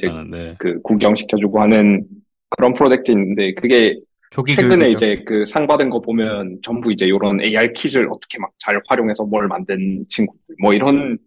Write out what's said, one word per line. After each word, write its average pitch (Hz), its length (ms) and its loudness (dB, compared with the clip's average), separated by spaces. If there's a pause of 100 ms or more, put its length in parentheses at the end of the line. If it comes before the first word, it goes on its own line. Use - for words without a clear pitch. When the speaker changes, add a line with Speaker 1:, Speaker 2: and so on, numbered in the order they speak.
Speaker 1:
스칼러십하는, 80 240 -10
네. 85 280 -12
Speaker 2:
그 87 220 -4
구경시켜주고 104 800 0
하는 104 440 4 (440)
그런 123 240 2
프로젝트 127 380 2
있는데 98 420 0
그게 120 440 2 (340)
Speaker 3:
조기 139 240 -2
Speaker 2:
최근에 - 200 4
Speaker 3:
교육이죠. 135 200 4 (100)
Speaker 2:
이제 104 200 -2
그 107 200 0
상 151 220 -2
받은 143 220 2
거 120 120 -4
보면 107 640 -4
전부 117 280 -4
이제 95 160 0
요런 98 340 0
에이알 110 320 0
킷을 135 380 -2
어떻게 - 280 -14
막 95 200 -10
잘 104 280 -4
활용해서 113 380 -2
뭘 104 220 -2
만든 95 640 -6
친구들, - 520 -6
뭐 202 120 4
이런 139 520 0